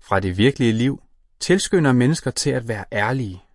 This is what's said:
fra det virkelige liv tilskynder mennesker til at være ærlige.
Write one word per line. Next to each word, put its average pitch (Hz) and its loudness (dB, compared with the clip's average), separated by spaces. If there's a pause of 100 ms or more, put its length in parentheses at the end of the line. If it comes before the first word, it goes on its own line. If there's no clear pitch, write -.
fra 98 -2
det 92 -4
virkelige 117 2
liv 120 -2 (380)
tilskynder 175 2
mennesker 127 2
til - -4
at 123 -4
være 104 -6
ærlige. 107 -4 (120)